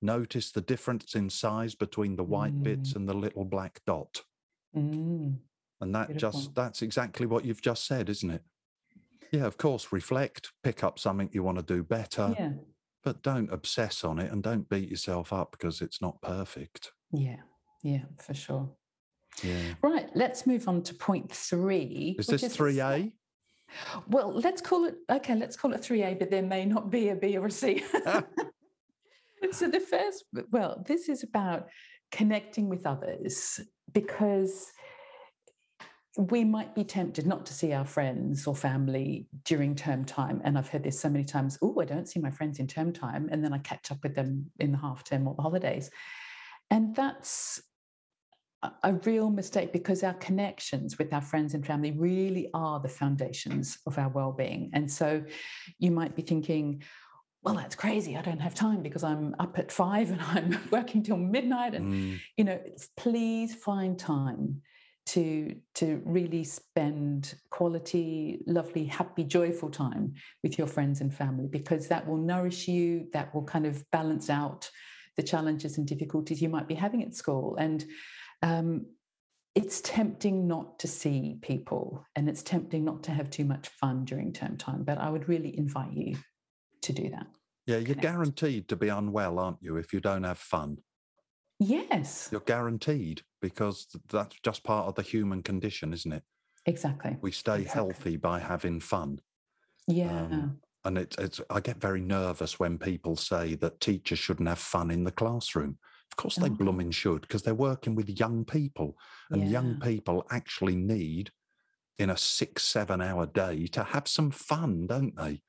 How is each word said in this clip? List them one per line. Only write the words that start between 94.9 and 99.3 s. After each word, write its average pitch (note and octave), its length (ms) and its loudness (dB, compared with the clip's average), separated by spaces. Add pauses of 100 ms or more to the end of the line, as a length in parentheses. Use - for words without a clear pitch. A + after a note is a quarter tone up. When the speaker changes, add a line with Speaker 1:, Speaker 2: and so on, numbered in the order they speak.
Speaker 1:
the - 60 -2
human G2 400 0
condition, F#2 520 -2
isn't E2 180 -4
it? G#2 120 -6 (420)
Speaker 2:
Exactly. E3+ 560 -2
Speaker 1:
We F#2+ 100 -2
stay G#2 300 0
Speaker 2:
Exactly. F#2 120 -4
Speaker 1:
healthy F#2 440 -2
by F2 220 0
having F2 400 -2
fun. D2+ 420 -2 (680)